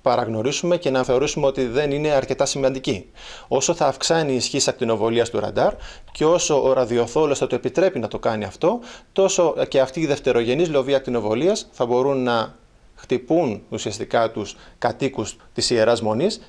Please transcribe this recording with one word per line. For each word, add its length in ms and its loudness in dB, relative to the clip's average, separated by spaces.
παραγνωρίσουμε 720 0
και 140 -2
να 140 2
θεωρήσουμε 420 0
ότι 200 0
δεν 240 0
είναι 200 -2
αρκετά 360 0
σημαντική. 640 -2
Όσο 260 0
θα 120 0
αυξάνει 460 0
η 40 2
ισχύς 320 -2
ακτινοβολίας 640 0
του 100 -2
ραντάρ 320 0
και 120 -2
όσο 440 4
ο 40 6
ραδιοθόλος 640 2
θα 80 -2
το 80 -2
επιτρέπει 440 0
να 100 -4
το 100 -8
κάνει 260 -2
αυτό, 360 -2
τόσο 420 2
και 120 2
αυτή 200 0
η 60 0
δευτερογενής 640 2
λοβή 240 0
ακτινοβολίας 800 0
θα 140 -2
μπορούν 360 0
να 320 0
χτυπούν 720 -2
ουσιαστικά 640 -2
τους 260 -8
κατοίκους 580 -4
της 160 -2
Ιεράς 320 4
Μονής 460 0